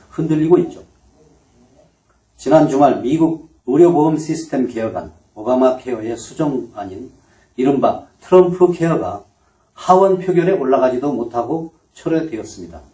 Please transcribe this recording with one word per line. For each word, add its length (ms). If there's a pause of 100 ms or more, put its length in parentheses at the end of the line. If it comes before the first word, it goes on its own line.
흔들리고 480
있죠. 260 (1500)
지난 320
주말 320
미국 500 (160)
의료보험 520
시스템 500
개혁안, 460 (220)
오바마 420
케어의 400
수정안인 960 (420)
이른바 520 (120)
트럼프 540
케어가 500 (500)
하원 460
표결에 320
올라가지도 600
못하고 640 (180)
철회되었습니다. 880 (120)